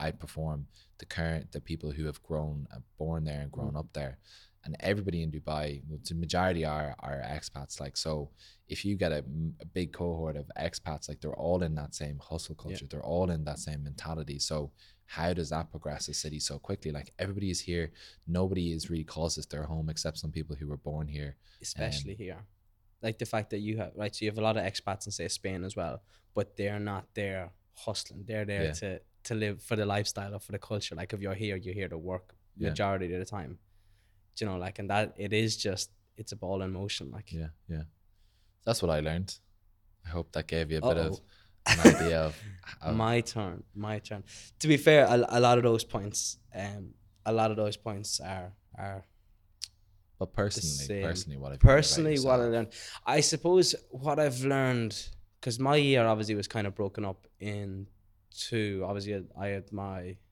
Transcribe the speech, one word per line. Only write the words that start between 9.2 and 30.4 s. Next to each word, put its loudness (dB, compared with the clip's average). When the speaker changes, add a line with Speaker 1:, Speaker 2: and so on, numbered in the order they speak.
Speaker 1:
a -14
big -4
cohort -4
of -8
expats, -6
like, -10
they're -6
all 2
in 0
that -6
same -6
hustle -8
Speaker 2:
Yeah. -16
Speaker 1:
culture. -10
They're -8
all 2
in 0
that -6
same -6
mentality. -6
So -2
how -2
does -2
that -2
progress -8
a -8
city -4
so -4
quickly? -6
Like, -8
everybody -2
is -2
here. -2
Nobody 2
is -4
really -2
calls -2
this -6
their -6
home -2
except -4
some -6
people -6
who -8
were -6
born -6
here. -8
Speaker 2:
Especially -6
Speaker 1:
Um, -12
Speaker 2:
here. -10
Like, -4
the -4
fact -2
that -2
you -2
have, -4
right, -6
so -4
you 0
have -4
a 0
lot 4
of 0
expats -4
in, -8
say, -4
Spain -4
as -8
well, -4
but -2
they're -2
not -4
there -4
hustling. -8
They're -2
there 0
Speaker 1:
Yeah. 0
Speaker 2:
to, -6
to -4
live -2
for -4
the 2
lifestyle -2
or -8
for -12